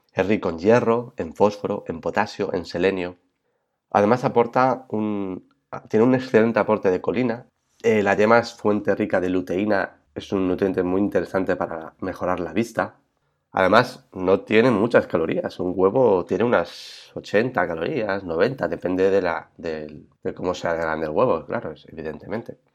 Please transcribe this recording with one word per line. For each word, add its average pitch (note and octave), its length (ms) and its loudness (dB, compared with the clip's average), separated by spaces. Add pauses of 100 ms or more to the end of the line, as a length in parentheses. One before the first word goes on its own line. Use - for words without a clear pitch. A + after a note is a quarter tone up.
(120)
Es F#2 140 0
rico F#2+ 240 0
en E2 80 -8
hierro, A#2 580 2
en F2+ 180 -8
fósforo, G2+ 520 -2
en E2 160 -10
potasio, G#2 500 -4
en E2+ 140 -4
selenio. F2+ 500 -2 (720)
Además G#2 340 2
aporta A#2+ 640 0
un, G2+ 580 -4 (400)
tiene A2 160 4
un B2+ 100 6
excelente A2+ 440 2
aporte G2+ 320 2
de F2+ 100 0
colina. A#2 460 -2 (360)
Eh, A2 200 2
la G2 120 4
yema A2 260 6
es A#2 120 -8
fuente G#2 420 0
rica G2+ 260 0
de F2+ 100 -2
luteína, F#2 720 -2 (120)
es - 180 -10
un F#2+ 160 0
nutriente F#2 340 0
muy F2+ 180 0
interesante F#2+ 560 0
para E2 440 -8
mejorar F2 400 -4
la E2 120 -6
vista. A2 440 -4 (560)
Además, G#2 600 4
no F#2+ 280 2
tiene A2+ 300 4
muchas A2 360 2
calorías. - 540 -2
Un F2+ 160 -2
huevo G2 500 2
tiene G2 180 0
unas - 720 -2
ochenta G2+ 520 -2
calorías, G2 580 -4
noventa, F#2 420 0
depende F2+ 440 0
de F#2+ 120 2
la, E2 340 -4
del, D#2 520 -10 (140)
de F#2 120 -8
cómo F2+ 180 -4
sea E2+ 220 -2
de E2 60 -4
grande D#2+ 260 -2
el D#2 60 -6
huevo, F#2+ 340 0
claro, G2 260 -8
es, - 160 -20
evidentemente. D#2+ 680 -10 (160)